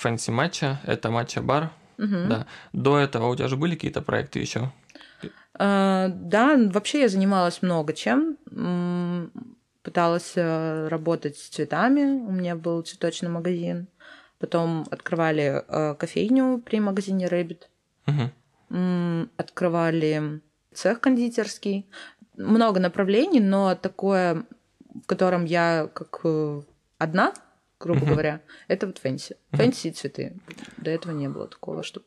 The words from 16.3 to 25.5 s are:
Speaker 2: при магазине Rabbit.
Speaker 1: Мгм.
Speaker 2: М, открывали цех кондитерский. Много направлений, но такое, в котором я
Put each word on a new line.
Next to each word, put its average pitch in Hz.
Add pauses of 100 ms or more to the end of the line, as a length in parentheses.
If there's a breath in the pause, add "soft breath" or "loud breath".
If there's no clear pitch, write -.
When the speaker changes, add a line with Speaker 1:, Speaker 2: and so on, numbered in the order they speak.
Speaker 2:
при 214
магазине 196
Rabbit. 175 (440)
Speaker 1:
Мгм. 139 (400)
Speaker 2:
М, 175
открывали 156 (320)
цех 233
кондитерский. 233 (520 loud breath)
Много 214
направлений, 202
но 196
такое, 185 (480)
в -
котором 185
я 165